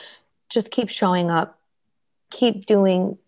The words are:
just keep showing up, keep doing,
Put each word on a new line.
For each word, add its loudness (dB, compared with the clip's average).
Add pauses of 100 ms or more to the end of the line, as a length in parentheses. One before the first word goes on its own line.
(500)
just -4
keep -4
showing 0
up, -2 (720)
keep -2
doing, 2 (100)